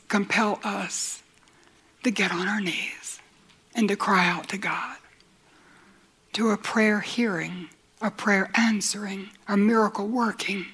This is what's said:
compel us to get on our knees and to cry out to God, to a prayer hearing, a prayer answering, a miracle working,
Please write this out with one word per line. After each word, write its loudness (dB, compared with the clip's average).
compel 2
us -6
to 2
get 0
on -2
our 0
knees -6
and 2
to 2
cry 4
out -2
to -6
God, -6
to 2
a 2
prayer 2
hearing, -2
a 0
prayer 2
answering, 0
a 0
miracle 4
working, -2